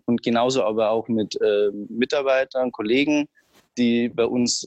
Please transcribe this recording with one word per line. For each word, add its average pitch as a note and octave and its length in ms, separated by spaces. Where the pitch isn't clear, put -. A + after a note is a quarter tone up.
und A#2+ 180
genauso A#2+ 420
aber G#2+ 260
auch A2+ 180
mit, A2 320
äh, G#2 300
Mitarbeitern, C3 840
Kollegen, C#3 560
die A#2+ 320
bei A2+ 160
uns, A#2+ 420